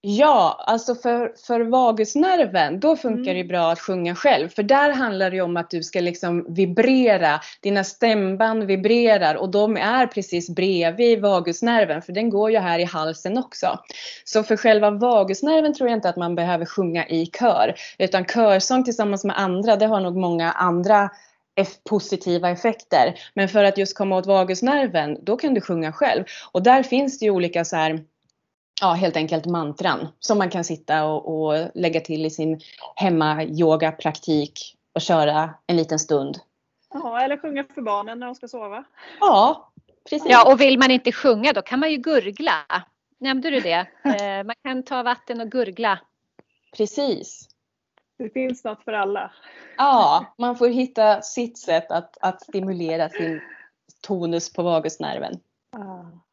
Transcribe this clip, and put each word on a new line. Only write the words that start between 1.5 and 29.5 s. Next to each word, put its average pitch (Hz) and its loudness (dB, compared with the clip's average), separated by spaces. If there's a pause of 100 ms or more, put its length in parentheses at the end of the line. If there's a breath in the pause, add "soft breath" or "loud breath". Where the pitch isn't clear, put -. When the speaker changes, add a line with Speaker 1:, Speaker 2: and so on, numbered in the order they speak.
Speaker 1:
vagusnerven, 226 2
då 311 4
funkar 247 -4 (100)
det 180 -2
ju - -4
Speaker 2:
Mm. 185 -6
Speaker 1:
bra 170 0
att 170 -2
sjunga 180 -4
själv. 175 2
För 214 -4
där 277 4
handlar 202 -2
det 185 -6
ju 185 -2
om 175 -2
att 170 -6
du 165 -6
ska 185 -6
liksom 175 -4
vibrera, 190 2 (220 loud breath)
dina 202 0
stämband 214 0
vibrerar 196 2
och 190 -4
de 208 2
är 240 2
precis 180 -6
bredvid 185 2
vagusnerven, 185 0
för 180 -14
den 226 -2
går 208 2
ju 220 2
här 175 0
i 175 0
halsen 165 -4
också. - -6 (440 loud breath)
Så 214 0
för 214 0
själva 214 4
vagusnerven 247 2
tror 254 0
jag 226 0
inte 196 -2
att 170 -4
man 170 -2
behöver 170 -2
sjunga 170 -4
i 165 0
kör, 170 2 (260 loud breath)
utan 185 0
körsång 226 2
tillsammans 208 -4
med 196 -2
andra, 196 2
det 208 2
har 220 0
nog 180 -4
många 170 0
andra 185 2 (460 soft breath)
eff-, - -4
positiva 180 -2
effekter. 175 0 (140 loud breath)
Men 196 0
för 202 4
att 196 4
just 196 -4
komma 190 -2
åt 185 -2
vagusnerven, 190 0
då 220 -2
kan 285 -2
du 208 0
sjunga 165 -4
själv. 196 0 (280 loud breath)
Och 185 -2
där 254 6
finns 269 -2
det 226 -4
ju 208 2
olika 175 -2
så - -8
här, 160 0 (840)
ja, 196 2
helt 175 0
enkelt 156 -4
mantran 160 -4 (120)